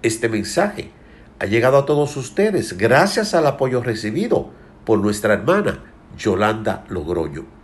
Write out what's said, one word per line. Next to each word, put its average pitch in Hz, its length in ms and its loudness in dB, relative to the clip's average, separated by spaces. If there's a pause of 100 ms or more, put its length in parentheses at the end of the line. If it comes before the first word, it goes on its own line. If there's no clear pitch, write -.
Este 117 300 0
mensaje 175 600 -2 (480)
ha - 60 -6
llegado 120 320 4
a 139 100 4
todos 147 300 0
ustedes 139 640 -2
gracias 160 560 2
al 165 120 4
apoyo 127 360 0
recibido 117 680 -2 (360)
por 107 120 4
nuestra 104 360 2
hermana 180 500 0 (340)
Yolanda 104 720 0
Logroño. 80 560 -6 (200)